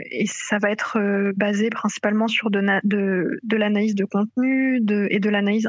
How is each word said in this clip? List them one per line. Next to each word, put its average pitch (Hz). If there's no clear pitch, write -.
et -
ça -
va 202
être, -
euh, 202
basé 208
principalement 214
sur 226
de 196
na-, 196
de, 196
de 220
l'analyse 208
de 196
contenu, 254
de, 208
et 214
de 202
l'analyse 208